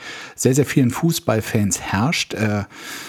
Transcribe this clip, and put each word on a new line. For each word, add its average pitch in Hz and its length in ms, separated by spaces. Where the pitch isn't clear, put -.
sehr, 123 180
sehr 139 140
vielen 127 240
Fußballfans 110 920
herrscht. - 540
Äh, 104 300